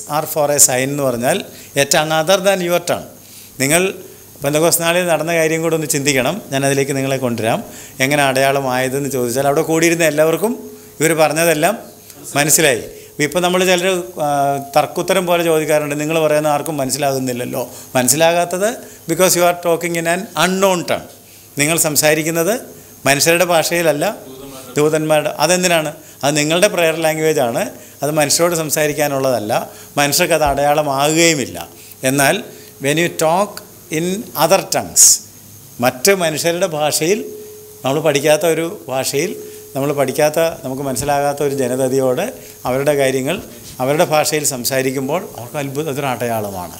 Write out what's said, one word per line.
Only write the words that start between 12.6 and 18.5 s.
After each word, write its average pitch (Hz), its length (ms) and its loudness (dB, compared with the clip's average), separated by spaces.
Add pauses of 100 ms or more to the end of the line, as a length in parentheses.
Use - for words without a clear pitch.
ഇപ്പം 147 220 0
നമ്മൾ 185 220 2
ചിലർ, 180 380 2 (200)
ആ, 139 360 0 (180)
തർക്കുത്തരം 175 500 0
പോലെ 170 180 2
ചോദിക്കാറുണ്ട്, 151 560 0
"നിങ്ങൾ 160 200 -2
പറയുന്ന 151 280 2
ആർക്കും 147 280 -2
മനസ്സിലാകുന്നില്ലല്ലോ." 131 920 -4 (260)
മനസ്സിലാകാത്തത് 175 800 2 (380)